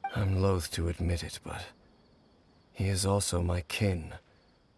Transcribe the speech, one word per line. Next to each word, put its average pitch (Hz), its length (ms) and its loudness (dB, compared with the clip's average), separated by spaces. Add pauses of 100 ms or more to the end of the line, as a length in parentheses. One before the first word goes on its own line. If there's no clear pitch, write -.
(140)
I'm 98 260 2
loath 95 320 2
to 85 160 -2
admit 85 340 0
it, - 220 -10
but - 220 -10 (1040)
he 95 160 -2
is 95 160 2
also 98 380 2
my 87 200 2
kin, 87 520 0 (640)